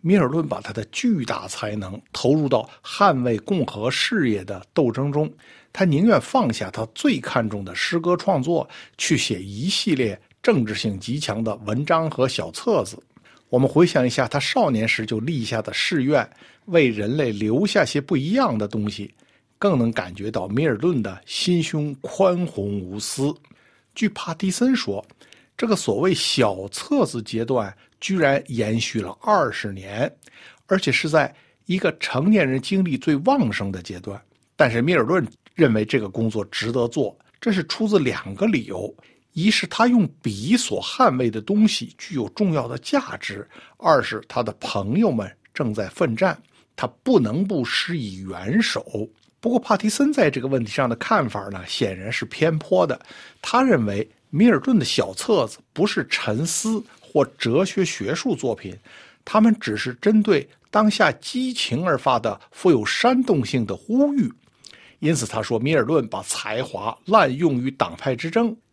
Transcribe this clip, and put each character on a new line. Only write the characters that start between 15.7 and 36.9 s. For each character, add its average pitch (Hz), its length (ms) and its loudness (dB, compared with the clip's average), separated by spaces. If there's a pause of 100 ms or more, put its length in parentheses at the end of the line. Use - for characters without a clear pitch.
誓 147 300 0
愿， 135 260 2 (360)
为 170 220 4
人 104 220 -2
类 135 220 0
留 107 340 0
下 196 180 4
些 143 160 0
不 139 160 -2
一 147 180 0
样 233 220 2
的 107 120 -2
东 104 200 -4
西， 104 240 -10 (460)
更 196 180 2
能 117 160 2
感 92 220 -6
觉 95 160 -8
到 107 180 -4
米 127 200 0
尔 117 100 0
顿 147 240 0
的 95 240 -8
心 175 380 0
胸 151 380 -4
宽 180 440 0
宏 101 340 -6
无 92 200 -10
私。 139 340 -4 (600)
据 220 140 0
帕 - 260 -8
蒂 190 160 -2
森 254 240 2
说， 101 280 -4 (540)
这 - 80 -2
个 220 100 4
所 107 220 0
谓 175 160 2
小 101 540 0
册 269 380 0
子 117 180 -6
阶 113 220 -4
段 117 280 0 (280)
居 190 180 -2
然 143 280 4
延 113 320 -2
续 113 200 -4
了 92 220 -8
二 170 280 2
十 104 220 -8
年， 98 420 -6 (540)
而 190 100 2
且 143 140 0
是 - 160 0
在 151 260 2 (320)
一 185 140 0
个 165 180 0
成 160 320 -2
年 196 180 6
人 131 140 0
精 190 220 0
力 151 140 -2
最 147 200 2
旺 185 340 2
盛 98 200 -4
的 92 100 -8
阶 90 200 -12
段。 98 200 -12 (360)
但 139 120 6
是 117 120 0
米 160 120 2
尔 135 140 4
顿 165 180 2 (280)
认 139 200 0
为 107 120 0
这 135 120 -2
个 104 120 -2
工 110 200 -2
作 104 160 -4
值 117 280 -6
得 120 160 0
做， 117 280 -4 (220)